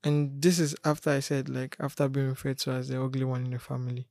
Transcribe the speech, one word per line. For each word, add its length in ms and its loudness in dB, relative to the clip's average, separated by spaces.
And 380 2
this 160 6
is 260 2
after 260 2
I 100 4
said, 280 -2
like, 320 -6
after 280 0
being 200 2
referred 300 -2
to 140 -2
as 160 -2
the 140 -2
ugly 220 0
one 220 0
in 60 -4
the 60 -4
family. 520 -4